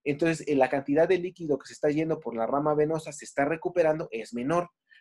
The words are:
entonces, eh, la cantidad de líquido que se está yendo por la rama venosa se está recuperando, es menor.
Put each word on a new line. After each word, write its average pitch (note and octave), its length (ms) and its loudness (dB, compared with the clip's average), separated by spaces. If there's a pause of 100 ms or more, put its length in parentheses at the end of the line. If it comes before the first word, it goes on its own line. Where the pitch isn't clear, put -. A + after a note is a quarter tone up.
entonces, D#3 440 0
eh, D3 80 2
la C3 120 4
cantidad C#3+ 400 2
de F#3 100 4
líquido F3 400 -2
que - 80 -16
se - 80 -16
está - 160 0
yendo D#3 280 0
por A#2 160 -10
la A2+ 120 -2
rama D3 280 0
venosa D3+ 380 0
se - 120 -14
está C#3 200 -2
recuperando, D#3+ 680 0
es A2 240 -8
menor. D#3+ 360 -2 (300)